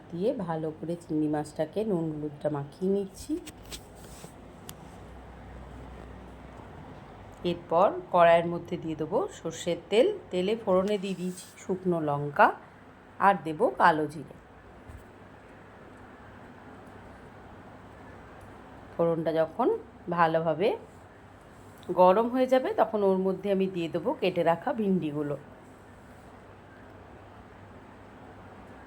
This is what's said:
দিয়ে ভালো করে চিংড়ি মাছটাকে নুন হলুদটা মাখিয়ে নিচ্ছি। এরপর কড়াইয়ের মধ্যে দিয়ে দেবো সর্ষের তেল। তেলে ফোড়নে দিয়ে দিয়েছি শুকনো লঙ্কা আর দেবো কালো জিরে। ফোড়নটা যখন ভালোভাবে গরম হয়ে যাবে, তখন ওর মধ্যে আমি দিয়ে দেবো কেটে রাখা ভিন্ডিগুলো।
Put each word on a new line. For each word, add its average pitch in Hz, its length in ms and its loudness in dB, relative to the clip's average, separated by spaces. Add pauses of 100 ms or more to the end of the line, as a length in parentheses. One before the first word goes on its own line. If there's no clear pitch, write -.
দিয়ে 180 200 -2 (160)
ভালো 160 220 -4 (100)
করে 160 160 -6 (100)
চিংড়ি 151 320 0
মাছটাকে 156 440 -4 (120)
নুন 165 200 0
হলুদটা 151 360 -6 (100)
মাখিয়ে 143 380 -4
নিচ্ছি। 202 360 -6 (4000)
এরপর 170 360 4 (260)
কড়াইয়ের 170 400 8
মধ্যে 170 300 -6
দিয়ে 160 180 -4
দেবো 160 160 -2 (220)
সর্ষের 170 400 -4 (120)
তেল। 240 160 6 (240)
তেলে 185 220 0 (100)
ফোড়নে 190 400 4
দিয়ে 190 160 -4
দিয়েছি 180 260 -6 (160)
শুকনো 185 360 0 (120)
লঙ্কা 147 380 6 (800)
আর 202 80 8 (100)
দেবো 160 200 0 (140)
কালো 160 340 6
জিরে। 151 220 -14 (4000)
ফোড়নটা 165 460 2
যখন 190 280 2 (500)
ভালোভাবে 165 520 4 (1300)
গরম 190 320 8
হয়ে 254 200 2
যাবে, 262 160 4 (100)
তখন - 200 2 (100)
ওর 190 160 4
মধ্যে 190 300 -2
আমি 190 100 2 (100)
দিয়ে 165 180 -2
দেবো 175 160 -2 (120)
কেটে 175 300 2
রাখা 175 180 0 (120)
ভিন্ডিগুলো। 151 540 0 (3500)